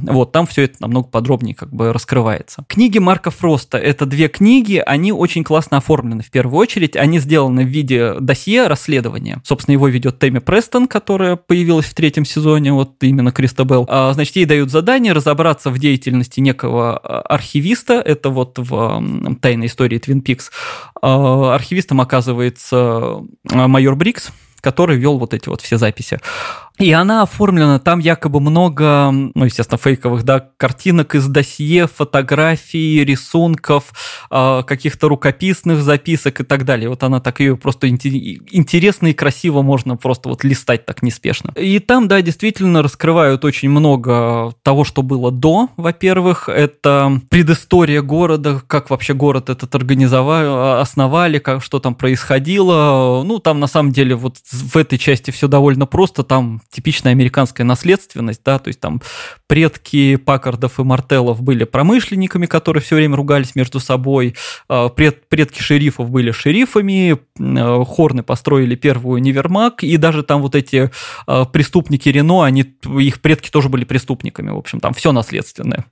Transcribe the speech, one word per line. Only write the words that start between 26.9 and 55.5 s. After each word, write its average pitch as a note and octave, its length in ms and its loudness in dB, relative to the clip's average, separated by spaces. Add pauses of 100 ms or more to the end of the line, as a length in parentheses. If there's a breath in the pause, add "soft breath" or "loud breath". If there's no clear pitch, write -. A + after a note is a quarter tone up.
она F#3+ 320 4
оформлена, E3+ 560 2
там F3 220 0
якобы D#3 400 0
много, D3 720 2
ну, C3+ 320 -2
естественно, A#2+ 340 -2
фейковых, B2 460 -2
да, C3 200 2 (120)
картинок D#3 580 0
из C#3 140 2
досье, D3 580 0
фотографий, D3+ 1160 0
рисунков, D3 880 -2 (360 loud breath)
а, C3 360 0
каких-то C#3+ 440 -2
рукописных D3+ 760 0
записок C#3+ 580 -2
и C3 40 -6
так C#3 200 -2
далее. A#2+ 240 -2
Вот B2+ 160 -6
она C3 160 0
так B2 180 -6
ее C3+ 180 2
просто C3 320 -2
инте-, B2+ 520 -4 (100)
интересно F3 560 2
и D#3+ 60 2
красиво C#3+ 500 0
можно C3 340 0
просто B2+ 340 -4
вот B2+ 120 -8
листать C3 420 -2
так - 200 -8
неспешно. - 500 -4
И F#3+ 240 0
там, A#3+ 300 2
да, G3 140 4
действительно F3+ 600 0
раскрывают D3+ 640 2
очень C#3 240 0
много A#2+ 840 2 (120)
того, C#3+ 180 4
что C#3 200 -2
было B2+ 280 0
до, D#3+ 460 2
во-первых. F3+ 720 0
Это C#3 800 2
предыстория E3 760 2
города, D3+ 640 0
как C#3+ 240 -4
вообще C3+ 240 -2
город C3+ 340 0
этот B2+ 280 -8
организова-, C3 1040 2
основали, C#3+ 580 0
как, C3+ 240 -4
что - 160 -6
там C3 160 -4
происходило. C3+ 1300 2
Ну, G#3+ 140 -4
там D#3 220 0
на C#3+ 80 0
самом D3 240 2
деле B2+ 240 2
вот B2+ 220 -8 (120)
в B2+ 260 -4
этой D3 220 2
части - 320 -2
все C#3+ 160 -4
довольно C#3 400 2